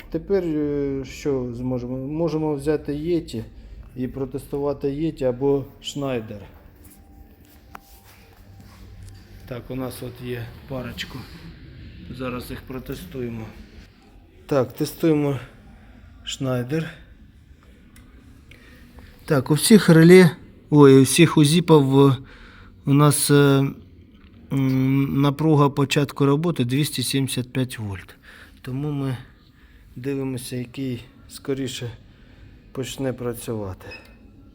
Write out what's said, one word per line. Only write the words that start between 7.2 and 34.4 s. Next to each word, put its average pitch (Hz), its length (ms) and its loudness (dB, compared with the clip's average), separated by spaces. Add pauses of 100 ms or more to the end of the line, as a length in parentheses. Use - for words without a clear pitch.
Так, 120 220 -12
у 127 60 -10
нас 127 280 -10
от 120 220 -14
є 120 200 -8 (220)
парочку. 123 500 -12 (1000)
Зараз 123 320 -10
їх 123 120 -12
протестуємо. 123 840 -12 (1000)
Так, 135 280 -2
тестуємо 147 680 -2 (840)
Schneider. 131 640 -4 (2500)
Так, 139 260 0
у - 20 6
всіх 185 360 6
реле, 170 420 10 (380)
ой, 139 300 10
у - 20 8
всіх 151 360 4
узіпів 151 580 4 (920)
у 139 80 2
нас, 147 380 4
е, 143 340 4 (880)
м, 135 680 0
напруга 143 480 2
початку 139 560 -2
роботи 147 400 0
двісті 135 380 -4
сімдесят 131 500 -4
п'ять 127 260 -6
вольт. 98 360 -10 (460)
Тому 139 300 -8
ми 139 260 -4 (760)
дивимося, 131 600 -8
який 123 480 -8 (260)
скоріше 131 640 -8 (800)
почне 131 420 -8
працювати. 113 720 -10 (680)